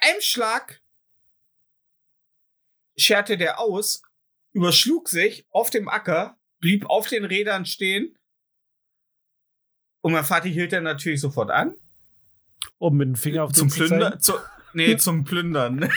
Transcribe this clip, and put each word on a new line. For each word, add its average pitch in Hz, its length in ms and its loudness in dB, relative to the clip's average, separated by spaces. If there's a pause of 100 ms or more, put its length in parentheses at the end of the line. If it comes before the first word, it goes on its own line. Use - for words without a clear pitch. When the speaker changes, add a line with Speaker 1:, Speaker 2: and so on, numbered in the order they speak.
Speaker 1:
einem 339 180 2
Schlag 233 600 -4 (2250)
scherte 202 400 2
der 175 240 -2
aus, 208 420 -4 (500)
überschlug 208 560 2
sich 185 420 -2
auf 226 200 0
dem 202 180 -2
Acker, 190 500 -2 (220)
blieb 202 260 0
auf 208 220 0
den 220 160 -4
Rädern 190 420 -2
stehen 196 500 -4 (1800)
und 165 120 0
mein 160 120 2
Vati 175 280 0
hielt 175 200 -2
dann 180 120 -2
natürlich 156 360 -4
sofort 139 300 -2
an. 262 240 0 (1040)
Speaker 2:
Um 160 180 2
mit 139 120 2
dem 127 80 -2
Finger 156 280 -2
auf 139 80 -4
Speaker 1:
Zum 143 160 4
Speaker 2:
den 139 40 2
zu - 120 -4
Speaker 1:
Plünder-, 190 260 2
Speaker 2:
zeigen. - 120 -10
Speaker 1:
zu-, - 160 2 (360)
nee, 170 220 4
zum 165 280 0
Plündern. 151 720 -2